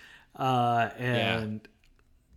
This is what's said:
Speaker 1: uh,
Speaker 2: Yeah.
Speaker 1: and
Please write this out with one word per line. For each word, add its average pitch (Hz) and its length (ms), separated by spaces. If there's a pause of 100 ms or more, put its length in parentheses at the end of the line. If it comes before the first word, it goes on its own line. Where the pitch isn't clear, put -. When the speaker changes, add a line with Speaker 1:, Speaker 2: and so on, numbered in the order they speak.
(360)
Speaker 1:
uh, 120 520 (100)
Speaker 2:
Yeah. 117 400
Speaker 1:
and 107 300 (680)